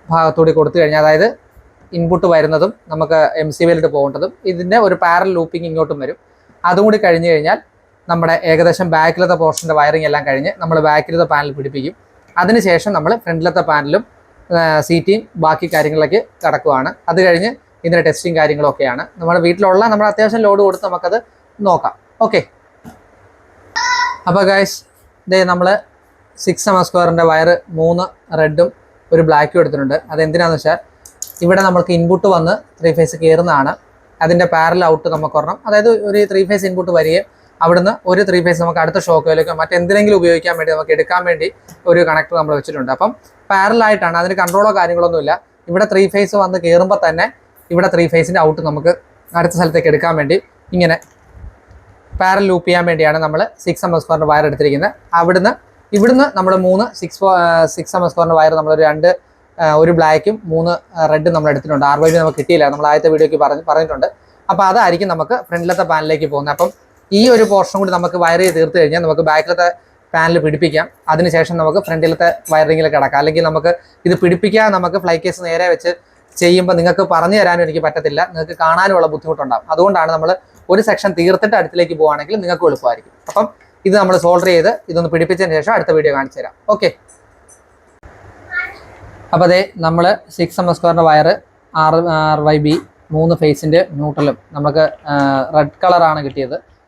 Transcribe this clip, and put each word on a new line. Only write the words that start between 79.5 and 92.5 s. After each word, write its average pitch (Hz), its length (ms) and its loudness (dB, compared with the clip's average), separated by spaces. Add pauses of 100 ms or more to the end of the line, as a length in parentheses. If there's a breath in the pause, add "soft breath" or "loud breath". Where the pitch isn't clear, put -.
അതുകൊണ്ടാണ് 170 420 2
നമ്മൾ 160 140 -2 (440 soft breath)
ഒരു 202 140 2
സെക്ഷൻ 202 320 -2
തീർത്തിട്ട് 185 400 2
അടുത്തിലേക്ക് 170 400 -2
പോവുകയാണെങ്കിൽ 151 440 0
നിങ്ങൾക്ക് 175 260 -2
എളുപ്പമായിരിക്കും. 127 440 -4 (160)
അപ്പം 208 160 -2 (420 soft breath)
ഇത് 190 120 2
നമ്മൾ 185 240 2
സോൾഡർ 175 300 2
ചെയ്ത് 170 180 4 (200)
ഇതൊന്ന് 165 220 -2
പിടിപ്പിച്ചതിന് 170 440 -2
ശേഷം 156 180 -2
അടുത്ത 175 220 -2
വീഡിയോ 151 200 2
കാണിച്ചു 135 220 -8
തരാം. - 140 -12 (200)
ഓക്കെ, - 160 -2 (2500)
അപ്പോൾ 170 200 2
ദേ 185 60 2 (260)
നമ്മൾ 170 200 0 (320)
സിക്സ് 170 240 -4
എം 175 100 -2
എം 160 60 -2
സ്ക്വയറിൻ്റെ 170 320 0
വയർ 151 180 4 (560)
ആർ, 156 120 2 (220)
ആർ 156 300 0
വൈ 151 180 2